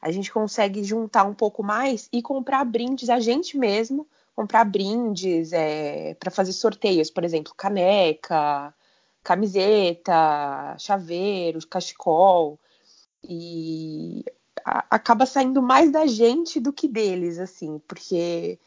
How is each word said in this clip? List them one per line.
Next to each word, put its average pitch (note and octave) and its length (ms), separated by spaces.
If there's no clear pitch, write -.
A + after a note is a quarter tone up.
a D#3+ 100
gente F#3+ 200
consegue G#3 520
juntar G#3+ 400
um G3+ 100
pouco G#3 300
mais A3+ 480
e A#3+ 100
comprar C4+ 420
brindes A#3+ 460
a B3 100
gente B3+ 380
mesmo, A#3 500
comprar A3 280
brindes, F#3+ 880
é, D#3 640
pra - 160
fazer F#3 220
sorteios, F#3+ 560
por F3+ 140
exemplo, E3 320
caneca, E3 1160
camiseta, E3+ 1600
chaveiro, F3 880
cachecol, F3 880
e D#3+ 1040
a-, - 260
acaba A3+ 360
saindo C4 360
mais C4+ 300
da D#4 160
gente B3 520
do B3+ 120
que D4 160
deles, F#3 500
assim, D#3+ 480
porque F3 800